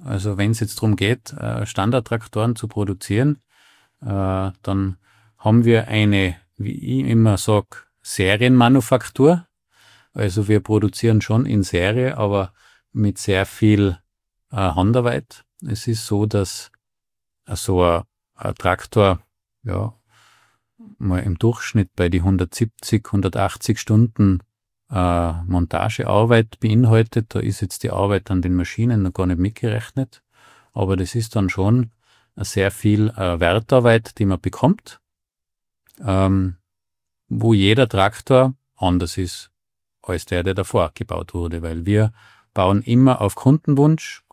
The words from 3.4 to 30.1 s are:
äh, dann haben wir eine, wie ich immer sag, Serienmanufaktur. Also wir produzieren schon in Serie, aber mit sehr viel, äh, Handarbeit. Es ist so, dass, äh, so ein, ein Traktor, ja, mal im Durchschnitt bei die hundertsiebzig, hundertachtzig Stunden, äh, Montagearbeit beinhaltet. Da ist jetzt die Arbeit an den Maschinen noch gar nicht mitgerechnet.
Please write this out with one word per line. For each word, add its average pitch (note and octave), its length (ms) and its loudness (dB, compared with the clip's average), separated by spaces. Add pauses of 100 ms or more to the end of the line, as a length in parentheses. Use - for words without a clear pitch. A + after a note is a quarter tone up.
äh, F#2+ 500 -4 (100)
dann G2 340 -2 (420)
haben A2+ 260 4
wir A2+ 240 4
eine, G2+ 480 2 (200)
wie B2 440 -6
ich C3+ 80 -4
immer A2+ 300 4
sag, - 500 -2 (140)
Serienmanufaktur. B2 1400 2 (680)
Also G2+ 360 -2
wir G#2+ 120 4
produzieren G#2+ 600 0
schon A2 240 0
in G#2 160 0
Serie, G#2 560 -2
aber G2+ 340 -2 (400)
mit G#2 260 -2
sehr G2 280 0
viel, G2+ 520 2 (520)
äh, - 60 -10
Handarbeit. G2 880 -2 (220)
Es A2 200 -8
ist A2+ 200 -4
so, G#2 200 -2
dass, - 440 -4 (760)
äh, - 100 -8
so F2+ 260 0
ein, F2 200 2 (320)
ein - 200 -6
Traktor, F#2 680 0 (420)
ja, G#2+ 320 -6 (1040)
mal F#2 240 -2
im F2 160 -4
Durchschnitt A2 580 -2
bei F2 140 0
die F2+ 100 0
hundertsiebzig, F#2+ 880 -2
hundertachtzig G2 680 -2
Stunden, G#2+ 600 2 (500)
äh, F2 420 0 (120)
Montagearbeit G2+ 1160 0
beinhaltet. A2+ 760 2
Da - 60 -2
ist - 220 -4
jetzt - 200 -8
die - 80 -4
Arbeit G2 400 -2
an F#2 120 0
den F2+ 120 0
Maschinen A2 480 0
noch F#2 120 -2
gar F#2 120 -2
nicht F2+ 120 -2
mitgerechnet. A2 840 -4 (500)